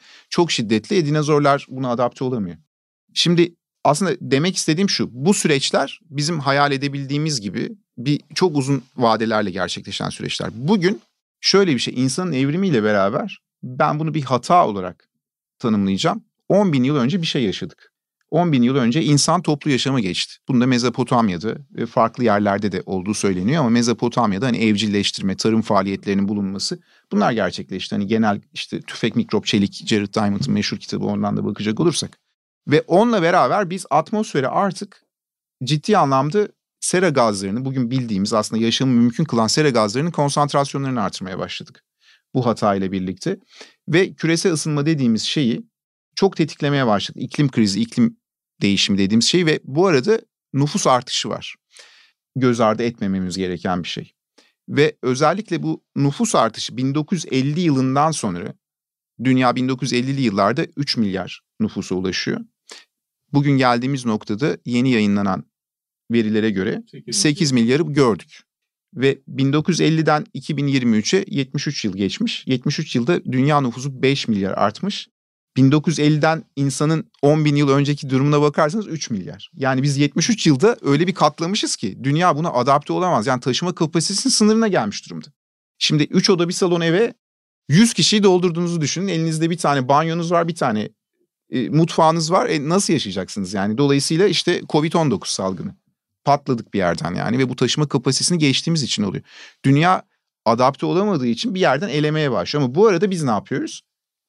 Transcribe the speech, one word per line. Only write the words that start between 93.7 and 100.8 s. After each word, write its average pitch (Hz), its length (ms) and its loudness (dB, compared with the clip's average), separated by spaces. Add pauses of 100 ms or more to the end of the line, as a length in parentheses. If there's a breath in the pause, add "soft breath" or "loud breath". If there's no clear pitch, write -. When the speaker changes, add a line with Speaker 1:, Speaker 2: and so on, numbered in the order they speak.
Speaker 1:
Dolayısıyla 143 480 2
işte 175 420 0
covid 156 240 0
on 160 180 2
dokuz 95 200 -4
salgını. 95 440 -6 (500)
Patladık 135 500 0
bir 101 40 0
yerden 87 360 0
yani 98 240 -2
ve 131 100 2
bu 127 80 -6
taşıma 143 320 0
kapasitesini 139 500 0
geçtiğimiz 156 440 0
için - 200 -4
oluyor. 104 220 -4 (400 loud breath)
Dünya 160 380 4 (420)
adapte 127 420 2